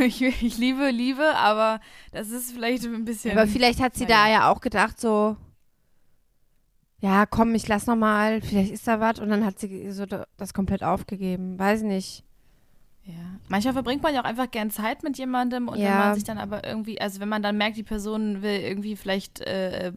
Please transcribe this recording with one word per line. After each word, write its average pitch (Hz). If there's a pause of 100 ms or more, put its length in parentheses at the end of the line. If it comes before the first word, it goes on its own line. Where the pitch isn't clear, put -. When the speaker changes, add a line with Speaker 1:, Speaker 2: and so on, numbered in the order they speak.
Speaker 1:
ich, 254
ich 240
liebe 262
Liebe, 262
aber 220 (340)
das 214
ist 247
vielleicht 240
ein 226
bisschen 220
Speaker 2:
Aber 220
vielleicht 240
hat 254
sie 254
Speaker 1:
naja. 220
Speaker 2:
da 214
ja 156
auch 202
gedacht, 220
so, 214 (1700)
ja, 196
komm, 226
ich 214
lass 208
noch 233
mal, 214
vielleicht 202
ist 214
da 220
was. 226
Und 208
dann 214
hat 190
sie 196
so 196
da, 196 (120)
das 196
komplett 196
aufgegeben. 185
Weiß 208
nicht. 196 (800)
Speaker 1:
Ja. 185 (360)
Manchmal 208
verbringt 269
man 311
ja 247
auch -
einfach 240
gern 214
Zeit 226
mit 294
jemandem 247
und -
wenn 208
Speaker 2:
Ja. 196
Speaker 1:
man 202
sich 208
dann 214
aber 208
irgendwie, 220
also 196
wenn 202
man 214
dann 208
merkt, 214
die 220
Person 214
will 202
irgendwie 202
vielleicht, 196
äh, 185